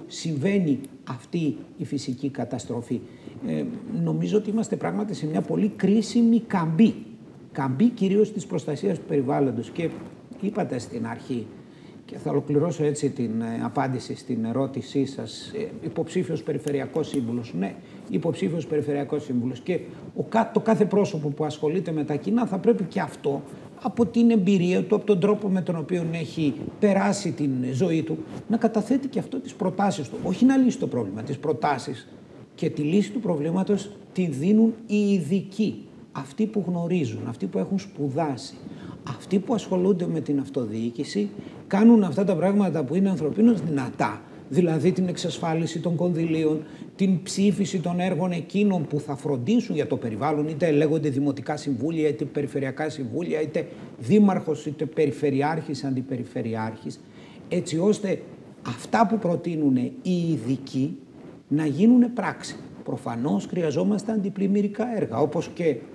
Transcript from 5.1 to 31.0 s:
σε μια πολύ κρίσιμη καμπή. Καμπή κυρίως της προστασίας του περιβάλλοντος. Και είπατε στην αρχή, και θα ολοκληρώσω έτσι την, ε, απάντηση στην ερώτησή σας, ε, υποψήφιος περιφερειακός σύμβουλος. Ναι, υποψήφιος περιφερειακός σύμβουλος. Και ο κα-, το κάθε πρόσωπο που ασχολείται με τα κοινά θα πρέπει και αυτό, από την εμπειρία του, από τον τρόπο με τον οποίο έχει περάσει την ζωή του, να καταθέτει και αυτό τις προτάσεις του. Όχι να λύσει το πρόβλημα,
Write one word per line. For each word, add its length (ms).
σε 120
μια 140
πολύ 360
κρίσιμη 640
καμπή. 540
Καμπή 360
κυρίως 440
της 140
προστασίας 520
του 100
περιβάλλοντος. 600
Και 180
είπατε 380
στην 280
αρχή, 400
και 140
θα 120
ολοκληρώσω 540
έτσι 260
την, 300
ε, 240
απάντηση 520
στην 280
ερώτησή 600
σας, 500
ε, 120
υποψήφιος 600
περιφερειακός 640
σύμβουλος. 500
Ναι, 160
υποψήφιος 560
περιφερειακός 580
σύμβουλος. 360
Και 200
ο 60
κα-, 320
το 60
κάθε 240
πρόσωπο 440
που 160
ασχολείται 480
με 120
τα 100
κοινά 320
θα 120
πρέπει 260
και 160
αυτό, 420
από 240
την 240
εμπειρία 520
του, 120
από 120
τον 140
τρόπο 280
με 140
τον 140
οποίο 360
έχει 420
περάσει 520
την 180
ζωή 300
του, 160
να 80
καταθέτει 520
και 100
αυτό 200
τις 160
προτάσεις 540
του. 160
Όχι 200
να 120
λύσει 220
το 80
πρόβλημα, 360